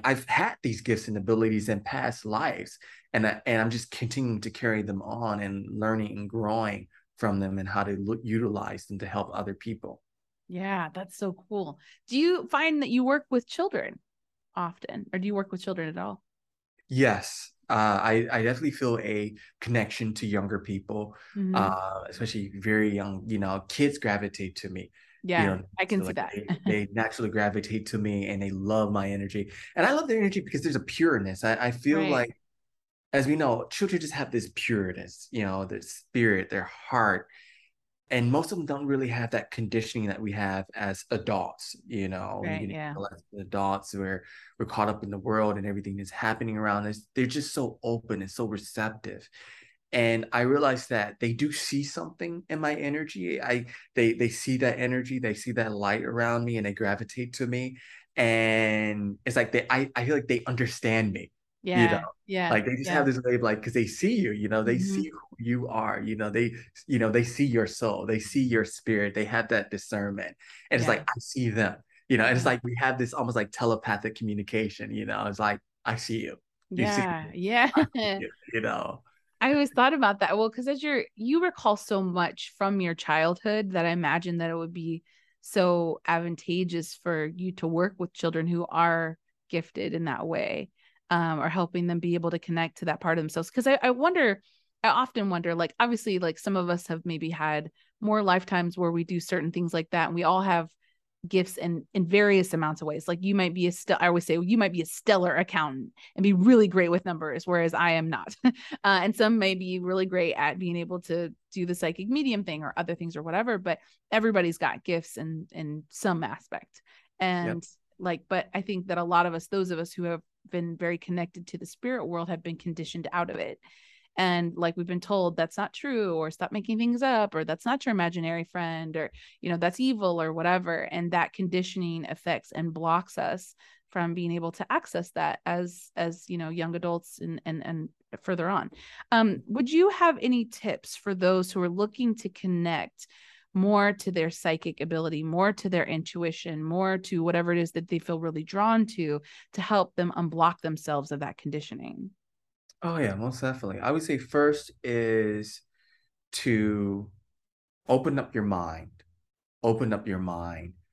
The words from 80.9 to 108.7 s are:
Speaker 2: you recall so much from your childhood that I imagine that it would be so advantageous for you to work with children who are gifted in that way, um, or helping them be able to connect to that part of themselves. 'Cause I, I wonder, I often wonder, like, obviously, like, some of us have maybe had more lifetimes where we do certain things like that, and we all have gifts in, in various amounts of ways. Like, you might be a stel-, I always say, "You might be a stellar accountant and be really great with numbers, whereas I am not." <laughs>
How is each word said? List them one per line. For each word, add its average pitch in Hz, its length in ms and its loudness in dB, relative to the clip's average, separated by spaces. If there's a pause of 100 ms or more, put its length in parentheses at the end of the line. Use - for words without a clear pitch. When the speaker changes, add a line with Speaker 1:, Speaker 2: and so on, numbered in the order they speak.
Speaker 2:
you 269 280 0
recall 247 340 2
so 196 240 0
much 180 560 -2
from 196 240 2
your 170 140 0
childhood 180 760 2
that 170 140 2
I 170 40 2
imagine 170 480 0
that 165 120 -2
it 165 60 -4
would 165 180 -6
be 165 300 -6 (380)
so 175 640 2
advantageous 170 880 0
for 160 320 -2
you 180 260 -6
to 180 140 -4
work 175 320 2
with 175 140 -6
children 165 340 -2
who 175 200 0
are 165 500 2 (320)
gifted - 440 -4
in 165 120 -2
that 143 220 -4
way, - 440 -4 (380)
um, 165 300 2
or 165 100 0
helping 175 380 0
them 170 120 0
be 175 160 0
able 170 160 0
to 170 80 -2
connect 165 400 -2
to - 60 -8
that 156 160 -2
part 165 160 2
of 160 60 0
themselves. 160 280 -4
'Cause 247 160 0
I, 269 160 6
I 254 80 6
wonder, 262 500 2 (420)
I 220 60 6
often 208 400 2
wonder, 170 240 0
like, 165 260 0
obviously, 226 400 2
like, 165 200 0
some 196 180 0
of 175 120 2
us 175 180 -2
have 165 180 -4
maybe 160 240 -4
had 156 420 -2 (300)
more 214 220 2
lifetimes 180 540 2
where 175 140 2
we 170 120 0
do 170 160 -4
certain 165 320 -2
things 170 220 -2
like 165 180 -2
that, 165 160 2
and 170 80 -4
we 170 80 0
all 185 180 4
have 170 280 2 (580)
gifts 185 300 2
in, 165 360 -4
in 185 140 2
various 196 460 6
amounts 156 280 0
of 156 60 -6
ways. 151 200 -6
Like, 175 160 -2
you 202 120 2
might 180 180 4
be 175 140 2
a 175 60 2
stel-, - 280 0
I 175 60 6
always 175 180 4
say, 165 140 2
"You 185 180 4
might 196 160 4
be 175 80 0
a 160 60 -2
stellar 180 480 2
accountant 151 580 -2 (220)
and 190 80 2
be 202 100 6
really 214 360 10
great 175 220 4
with 175 140 2
numbers, 160 420 -4
whereas 170 280 4
I 170 160 6
am 160 180 2
not." 123 340 -6
<laughs> 254 120 6 (300)